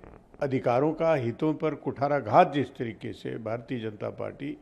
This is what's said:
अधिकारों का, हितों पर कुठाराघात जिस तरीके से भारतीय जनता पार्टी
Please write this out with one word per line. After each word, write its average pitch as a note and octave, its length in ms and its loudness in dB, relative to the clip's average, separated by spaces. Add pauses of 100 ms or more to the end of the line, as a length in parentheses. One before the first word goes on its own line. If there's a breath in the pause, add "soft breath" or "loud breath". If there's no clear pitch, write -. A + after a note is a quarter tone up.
(420)
अधिकारों C3 500 2
का, E3 220 2
हितों C3+ 400 0
पर D#3 200 -2
कुठाराघात C#3+ 800 4
जिस C#3+ 240 -2
तरीके A2+ 360 -8
से - 260 -8
भारतीय A#2+ 420 -6
जनता A2 300 -6
पार्टी G#2 520 -8